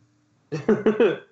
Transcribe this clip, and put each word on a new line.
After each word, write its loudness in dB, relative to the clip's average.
<laughs> 0